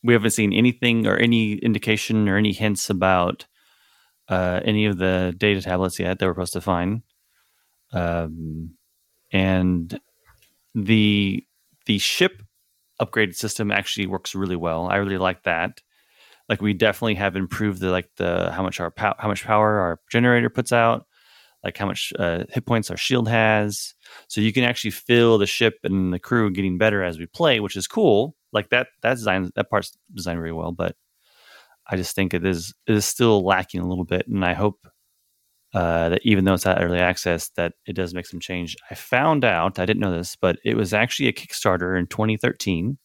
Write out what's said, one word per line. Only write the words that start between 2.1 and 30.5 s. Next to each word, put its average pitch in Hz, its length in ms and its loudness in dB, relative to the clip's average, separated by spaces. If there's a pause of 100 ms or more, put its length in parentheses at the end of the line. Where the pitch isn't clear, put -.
or 95 80 2
any 107 160 2
hints 104 360 -2
about, 92 560 2 (840)
uh, 92 340 0
any 107 220 2
of 101 120 0
the 92 400 0
data 101 240 2
tablets 92 380 -2
yet 90 200 -2
that 95 80 0
we're 90 60 0
supposed 90 200 -6
to 87 80 -6
find. 95 400 -2 (920)
Um, 82 840 -6 (560)
and 92 680 0 (760)
the, 104 720 2 (420)
the 104 120 0
ship - 440 0 (600)
upgraded 107 340 0
system 107 360 -4
actually 101 360 -2
works 95 280 -8
really 95 200 -2
well. 82 320 -4
I 98 100 0
really 98 200 -2
like 92 260 -2
that. 85 380 -2 (680)
Like, 104 140 0
we 104 120 0
definitely 104 420 2
have 98 200 -2
improved 95 460 -2
the, 92 80 0
like, 90 280 -2
the, 87 340 0
how 87 100 -6
much 92 180 -4
our 85 120 -4
pow-, 104 260 -6
how 107 100 -6
much 101 160 -4
power 107 360 2
our 87 200 -2 (120)
generator 120 400 2
puts - 200 -4
out, 117 360 2 (560)
like, - 140 -8
how 101 100 -2
much, - 320 -6
uh, 87 300 0
hit - 180 -6
points 113 240 0
our 85 60 -8
shield 120 300 0
has. 110 680 0 (320)
So - 120 -4
you 107 140 2
can 127 100 2
actually 120 280 -2
feel 117 480 4
the 101 80 2
ship - 360 0
and 92 300 0
the 87 60 -4
crew 113 320 0
getting 92 260 -2
better 104 260 2
as 87 140 -4
we 82 80 -10
play, 139 340 0
which 101 160 -6
is - 120 -6
cool. 143 480 2 (160)
Like, 104 180 -2
that, 123 180 0 (140)
that 123 140 0
design, 92 400 -2
that - 140 -4
part's - 280 -4 (160)
designed 85 240 -6
very 82 160 -6